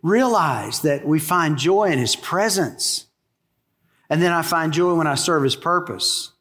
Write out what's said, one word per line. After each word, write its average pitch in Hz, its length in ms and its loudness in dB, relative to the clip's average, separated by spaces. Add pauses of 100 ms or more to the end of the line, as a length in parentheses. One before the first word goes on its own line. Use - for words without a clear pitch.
realize 165 800 0
that 143 220 0
we 151 140 2
find 156 380 0
joy 190 340 2
in 143 80 0
his 120 160 -2
presence. 185 920 -4 (1000)
And 156 120 0
then 175 100 2
I 170 100 0
find 160 300 -2
joy 175 220 2
when 165 140 2
I 143 80 0
serve 151 280 0
his 131 120 0
purpose. 175 840 -2